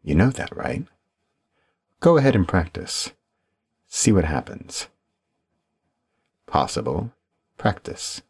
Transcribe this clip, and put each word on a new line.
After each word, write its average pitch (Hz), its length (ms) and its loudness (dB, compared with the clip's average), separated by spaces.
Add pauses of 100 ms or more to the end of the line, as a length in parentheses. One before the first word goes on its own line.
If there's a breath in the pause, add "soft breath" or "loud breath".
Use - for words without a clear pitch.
You 73 140 0
know 113 140 6
that, - 260 -8
right? - 280 -6 (1160)
Go 170 160 6
ahead 135 180 4
and 92 140 2
practice. - 640 -4 (760)
See - 240 0
what 95 140 4
happens. - 640 -8 (1600)
Possible, 80 680 -2 (460)
practice. - 720 -6